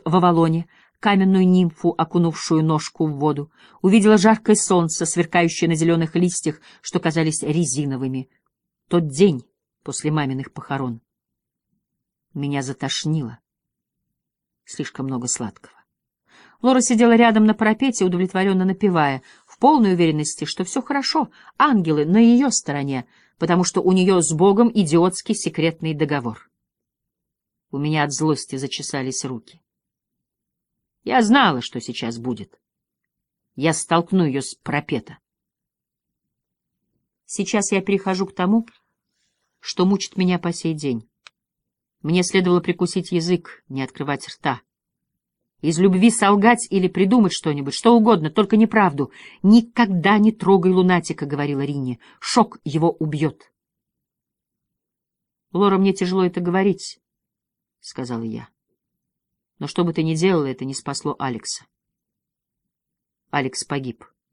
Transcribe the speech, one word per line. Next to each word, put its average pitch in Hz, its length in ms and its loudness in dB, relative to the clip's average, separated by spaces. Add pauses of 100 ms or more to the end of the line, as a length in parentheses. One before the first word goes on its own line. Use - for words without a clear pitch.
в 160 100 0
Авалоне, 165 520 2 (320)
каменную 190 480 4
нимфу, 175 500 2
окунувшую 160 640 0
ножку 156 440 -2
в 147 100 -6
воду, 147 340 -2 (300)
увидела 208 360 6
жаркое 220 380 4
солнце, 170 500 0
сверкающее 170 640 0
на 160 60 2
зелёных 165 400 0
листьях, 175 460 -2 (200)
что - 180 -6
казались 160 440 -2
резиновыми. 135 840 -4 (580)
Тот 170 200 0
день 143 380 2 (380)
после 151 280 -6
маминых 135 400 -4
похорон. 127 500 -8 (1300)
Меня 143 280 -4
затошнило. 135 760 -6 (1300)
Слишком - 400 -10
много 127 220 -6
сладкого. - 540 -10 (800)
Лора 254 200 4
сидела 233 340 4
рядом 220 300 6
на 214 80 4
парапете, 214 520 0
удовлетворённо 185 600 0
напевая, 175 580 0 (220)
в - 120 -20
полной 233 360 4
уверенности, 156 520 0
что - 180 -8
всё 254 180 -6
хорошо, 277 480 -4 (280)
ангелы 165 480 2
на 185 140 4
её 240 320 6
стороне, 139 560 -6 (320)
потому 175 240 2
что 175 180 -2
у 185 100 2
неё 185 300 4
с 156 120 -2
Богом 202 400 4
идиотский 180 600 0
секретный 160 600 -4
договор. 143 540 -6 (1200)
У 139 80 -8
меня 151 240 -2
от 143 100 -4
злости 147 440 -2
зачесались 135 680 -8
руки. 123 360 -12 (1400)
Я 247 200 0
знала, 208 380 2
что - 200 -12
сейчас 117 380 -10
будет. 117 420 -10 (960)
Я 156 180 0
столкну 170 520 0
её 135 160 -2
с - 120 -12
парапета. - 640 -8 (2000)
Сейчас 202 460 -4
я 190 100 0
перехожу 190 460 -2
к - 80 -20
тому, 214 320 0 (920)
что - 260 -4
мучит 196 320 -2
меня 180 200 0
по 170 160 -4
сей 160 220 -6
день. 135 340 -6 (920)
Мне 175 200 0
следовало 180 360 2
прикусить 180 520 -4
язык, 175 580 -4
не 135 120 -8
открывать 139 460 -8
рта. - 340 -6 (1000)
Из 156 180 -2
любви 190 300 4
солгать 208 600 2
или 185 160 0
придумать 196 460 2
что-нибудь, 143 420 -6
что 233 200 4
угодно, 208 360 2
только 214 260 0
не 220 80 6
правду. 180 460 0 (320)
"Никогда 208 760 4
не 214 140 4
трогай 185 400 2
лунатика", — 180 560 0
говорила 143 340 -4
Ринни. 139 380 -6 (200)
"Шок - 440 -2
его 160 280 0
убьёт". 151 600 -6 (2000)
"Лора, 196 240 2
мне 190 160 2
тяжело 185 320 -2
это 180 160 -4
говорить", — 185 580 -2 (800)
сказала 120 440 -10
я. 113 260 -10 (1120)
"Но 143 80 -10
что 180 160 -2
бы 165 100 -2
ты 160 80 -4
ни 160 140 -2
делала, 165 320 0
это 131 180 -8
не 135 80 -8
спасло 139 460 -8
Алекса". 123 480 -8 (1600)
Алекс 135 340 -6
погиб. 135 400 -10 (300)